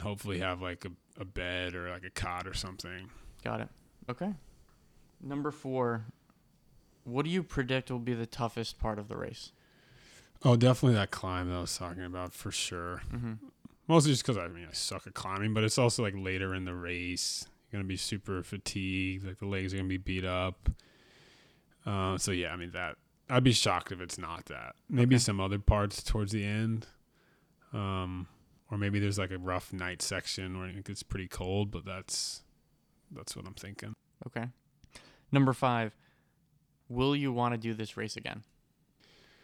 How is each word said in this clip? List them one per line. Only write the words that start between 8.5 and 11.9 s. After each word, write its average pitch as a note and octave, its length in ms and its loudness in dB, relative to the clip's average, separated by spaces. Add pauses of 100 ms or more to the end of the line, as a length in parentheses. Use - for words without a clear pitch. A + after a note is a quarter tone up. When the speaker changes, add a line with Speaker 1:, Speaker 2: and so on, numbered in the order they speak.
Speaker 2:
part A2 200 0
of G#2 80 -8
the - 80 -8
race? - 380 -8 (920)
Speaker 1:
Oh, B2 120 10
definitely B2 380 8
that G2+ 160 4
climb F2+ 380 -2
that F2+ 60 0
I F2 60 0
was E2+ 160 -4
talking F2+ 260 -8